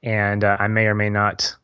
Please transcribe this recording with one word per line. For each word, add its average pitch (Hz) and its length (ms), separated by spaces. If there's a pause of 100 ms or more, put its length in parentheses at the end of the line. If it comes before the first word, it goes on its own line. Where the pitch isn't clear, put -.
and, 104 400
uh, 101 160
I 101 100
may 110 180
or 107 80
may 104 160
not 104 540